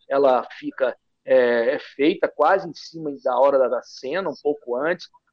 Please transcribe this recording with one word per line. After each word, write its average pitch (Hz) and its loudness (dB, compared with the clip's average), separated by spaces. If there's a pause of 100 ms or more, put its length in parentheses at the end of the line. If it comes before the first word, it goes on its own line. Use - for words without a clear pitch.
ela 135 2 (120)
fica, 131 -6 (280)
é, 123 2
é 175 -6
feita - -2
quase 175 0
em 151 -14
cima 160 -12 (140)
da 127 -2
hora 139 4
da, 127 4
da 117 -2
cena, 160 -8
um 131 -10
pouco 147 -4
antes, 160 -4 (240)